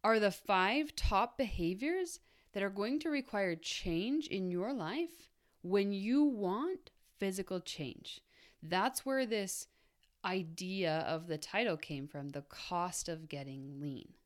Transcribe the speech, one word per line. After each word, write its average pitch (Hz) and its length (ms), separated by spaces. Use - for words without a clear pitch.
are 220 160
the 208 120
five 208 640
top 214 420
behaviors 254 800
that 196 100
are 196 80
going 214 300
to 320 100
require 202 440
change 196 720
in 185 240
your 185 220
life 254 560
when 202 300
you 226 320
want 240 680
physical 190 420
change. - 600
That's 185 420
where 262 220
this 208 420
idea 180 760
of 160 260
the 156 120
title 202 380
came 147 320
from, 143 220
The 143 120
Cost - 680
of 160 200
Getting 139 520
Lean. 143 280